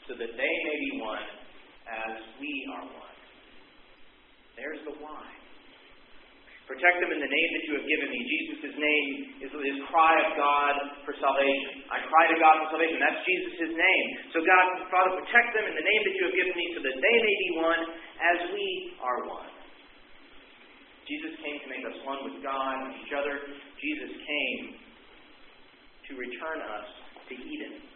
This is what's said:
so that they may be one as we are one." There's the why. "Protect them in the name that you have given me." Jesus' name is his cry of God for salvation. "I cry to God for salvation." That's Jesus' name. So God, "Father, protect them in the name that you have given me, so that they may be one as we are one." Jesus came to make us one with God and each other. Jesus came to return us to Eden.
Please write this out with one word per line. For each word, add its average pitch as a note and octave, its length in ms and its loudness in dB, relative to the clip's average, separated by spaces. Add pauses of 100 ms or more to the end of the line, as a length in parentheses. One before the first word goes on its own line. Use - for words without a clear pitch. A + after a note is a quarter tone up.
so B2+ 80 -8
that A2+ 160 -8
they C#3 220 -2 (100)
may D3+ 120 -2 (140)
be - 80 -
one G#2+ 300 -8 (580)
as A2+ 320 -8 (220)
we D3 100 -8 (220)
are - 160 -12
one." - 240 -18 (1400)
There's D3+ 320 -8
the C#3+ 160 -10
why. D3+ 240 -14 (1400)
"Protect F3 320 4
them E3+ 80 0
in D3+ 80 0
the C#3+ 80 -2
name D#3 320 2
that - 80 -6
you D3+ 80 -2
have C#3 160 -4
given D3 180 0
me." B2 140 -6
Jesus' D3 560 -6
name D3 640 0
is C3+ 80 -10
his C#3 400 -4
cry C#3 240 6 (160)
of - 80 -4
God C#3+ 360 4 (300)
for D3 140 -8
salvation. C#3 720 2
"I - 160 -2
cry D#3+ 240 8
to D#3+ 80 4
God D#3 240 8
for D#3 160 -4
salvation." C#3+ 240 2
That's D#3+ 240 2
Jesus' E3+ 480 -2
name. F3 320 4 (240)
So E3 160 0
God, F#3 480 6
"Father, F#3 240 6
protect A#3 400 4
them G#3 80 -2
in - 80 -4
the - 80 -4
name G#3 240 2
that F#3+ 80 0
you F#3 160 0
have F3+ 80 0
given F3+ 160 0
me, E3 200 -2
so D#3 120 -6
that C3 80 -2
they F#3+ 240 4
may G#3+ 160 4
be F3+ 240 -2
one E3 240 2 (400)
as F3 160 4 (160)
we F#3+ 480 -6
are B2 240 -2
one." - 240 -12 (1600)
Jesus D#3 320 -8
came D3 160 -8
to C3+ 100 -12
make B2+ 160 -10
us - 220 -8
one C3+ 160 -6
with C3+ 180 -10
God C3+ 380 -2
and C3+ 160 -8 (100)
each - 80 -8
other. C#3+ 460 -4 (240)
Jesus C#3+ 400 -6
came C3+ 560 -4 (1300)
to C#3 80 -12
return C3+ 480 -8
us G#2 240 -10 (420)
to C3 60 -12
Eden. C#3+ 480 -12 (120)